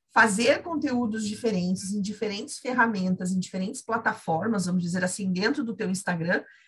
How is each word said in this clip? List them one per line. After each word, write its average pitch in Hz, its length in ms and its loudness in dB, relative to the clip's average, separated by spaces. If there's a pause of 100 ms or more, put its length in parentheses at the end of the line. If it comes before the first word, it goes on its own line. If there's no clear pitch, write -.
(140)
fazer 233 480 6
conteúdos 240 640 0
diferentes, 190 640 -2
em 208 80 0
diferentes 208 580 -4
ferramentas, 196 720 0
em 185 80 0
diferentes 185 420 -4
plataformas, 220 840 -2
vamos 180 160 2
dizer 175 220 -2
assim, 185 300 -2
dentro 220 280 0
do 226 140 -4
teu 185 140 -4
Instagram, 180 520 -2 (260)